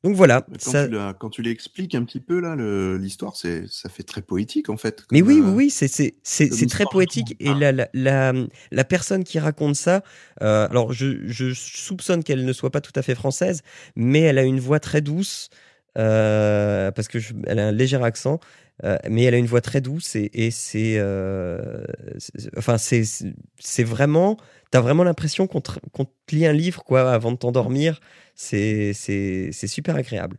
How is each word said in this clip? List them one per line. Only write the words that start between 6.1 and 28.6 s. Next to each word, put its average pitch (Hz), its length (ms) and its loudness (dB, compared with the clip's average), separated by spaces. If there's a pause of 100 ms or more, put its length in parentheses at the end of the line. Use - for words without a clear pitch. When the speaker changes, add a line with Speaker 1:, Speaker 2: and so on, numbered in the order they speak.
Speaker 1:
c'est, - 280 2
Speaker 2:
comme - 100 -2
Speaker 1:
c'est 247 80 2
très - 160 0
Speaker 2:
histoire, - 80 0
Speaker 1:
poétique. 143 480 0
Speaker 2:
je - 60 -8
trouve. 139 120 2
Speaker 1:
Et - 20 0
la, 143 120 4
la, 127 220 -2
la, 131 400 2 (380)
la 131 120 0
personne 180 400 -2
qui 165 160 -4
raconte 151 360 0
ça, 190 280 2 (400)
euh, 107 260 4
alors 120 240 0
je, 120 320 -4
je 127 260 -4
soupçonne - 720 -4
qu'elle 131 220 -2
ne 127 80 0
soit 131 160 -4
pas 147 120 -2
tout - 120 -20
à 135 80 -2
fait 127 140 -2
française, 156 480 -2 (320)
mais 127 240 2
elle 151 180 6
a 135 60 4
une 131 160 2
voix 139 200 0
très 156 220 0
douce, 156 480 -6 (480)
euh, 104 960 2
parce 107 160 -6
que - 100 -8
je, 113 160 -8 (140)
elle 110 100 0
a 107 120 2
un - 20 0
léger 127 260 2
accent, 127 420 0 (440)
euh, 95 140 0 (120)
mais 117 140 4
elle 123 100 6
a 120 40 4
une 120 100 4
voix 117 140 2
très 139 200 -2
douce 139 340 -8
et, 104 160 -2
et 117 200 -2
c'est, 110 480 -2
euh, 95 840 -4 (360)
c'est, - 200 -16
c'est, 110 160 -12
enfin, 117 220 0
c'est, 113 260 2
c'est, - 300 -6 (240)
c'est - 260 -2
vraiment, 151 540 2 (320)
t'as 127 120 6
vraiment 147 220 4
l'impression 170 440 0
qu'on - 140 -4
te, - 100 -12 (200)
qu'on 135 140 -4
te - 60 -20 (240)
lit 160 100 4
un 151 80 6
livre, 165 300 0
quoi, 127 280 4
avant 117 200 2
de 123 60 -4
t'endormir. 127 640 0 (400)
C'est, 104 540 -2